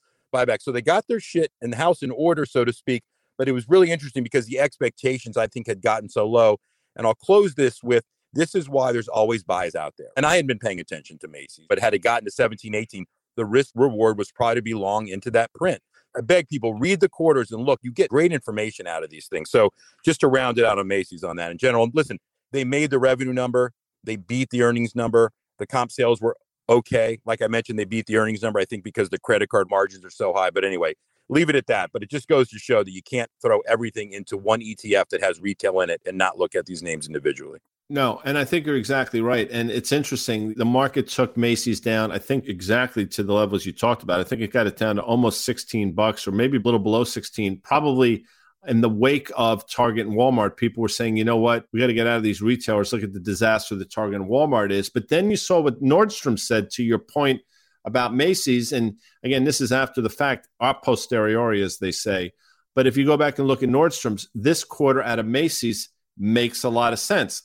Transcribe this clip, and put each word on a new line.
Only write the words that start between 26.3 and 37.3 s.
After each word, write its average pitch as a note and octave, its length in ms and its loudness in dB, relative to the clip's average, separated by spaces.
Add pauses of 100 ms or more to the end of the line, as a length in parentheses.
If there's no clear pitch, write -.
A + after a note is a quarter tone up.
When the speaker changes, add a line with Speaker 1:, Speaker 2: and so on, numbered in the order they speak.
Speaker 1:
okay. A#2 580 2
Like A2+ 160 -4
I A2 60 2
mentioned, A2+ 320 -4
they G#2 60 -4
beat A2 200 -6
the A2 120 -2
earnings A2 260 0
number, G#2+ 160 -2
I F#2+ 60 0
think, G2+ 180 -10
because G2+ 260 -4
the F#2+ 80 -4
credit G#2 320 0
card G2 220 0
margins G2 340 -2
are F2 60 -20
so F#2 220 -2
high. F#2 180 0
But F#2+ 120 -2
anyway, E2+ 300 -2 (360)
leave D3+ 200 0
it C#3+ 60 2
at C3 100 0
that. G2 260 -2
But A2 120 -8
it - 80 -16
just C#3+ 160 -8
goes C3+ 220 4
to G#2+ 100 -18
show A2 240 0
that F#2+ 80 -10
you F#2 100 -14
can't A#2+ 300 -6 (100)
throw A2 200 2
everything A2+ 500 -4
into G2+ 260 -10
one A2 240 0
E A2 140 -12
T G2+ 200 -2
F F#2+ 140 2
that F2+ 140 -2
has F2+ 180 -2
retail F#2+ 400 -2
in E2+ 80 0
it E2+ 160 -4
and F#2 100 -6
not F#2 220 -2
look F2 160 -2
at F2 140 -4
these F2 160 -12
names D#2 240 -8
individually. D2 500 -6 (340)